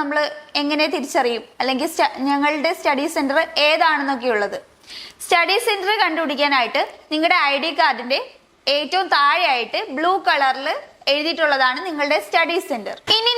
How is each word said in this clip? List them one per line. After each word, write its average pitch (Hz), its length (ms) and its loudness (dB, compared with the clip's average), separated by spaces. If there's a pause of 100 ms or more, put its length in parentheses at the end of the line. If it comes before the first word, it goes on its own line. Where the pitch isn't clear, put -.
നമ്മൾ 294 300 -2 (320)
എങ്ങനെ 302 320 0
തിരിച്ചറിയും, 247 500 -2 (140)
അല്ലെങ്കിൽ 262 340 0
സ്റ്റ-, 294 240 0 (140)
ഞങ്ങളുടെ 294 480 0
സ്റ്റഡി 294 360 0
സെന്റർ 302 320 0 (220)
ഏതാണെന്നൊക്കെ 285 640 0
ഉള്ളത്. 202 240 -2 (640)
സ്റ്റഡി 349 320 2 (100)
സെന്റർ 403 260 0 (100)
കണ്ടുപിടിക്കാനായിട്ട് 285 800 0 (300)
നിങ്ങളുടെ 330 260 2 (120)
ഐ 277 140 0
ഡി 330 160 -2
കാർഡിന്റെ 262 400 2 (560)
ഏറ്റവും 311 400 -2
താഴെയായിട്ട് 285 640 2 (180)
ബ്ലൂ 330 140 2 (160)
കളറിൽ 277 400 2 (460)
എഴുതിയിട്ടുള്ളതാണ് 294 760 0
നിങ്ങളുടെ 294 380 0
സ്റ്റഡി 339 320 0 (120)
സെന്റർ. 226 260 -6 (220)
ഇനി 466 200 2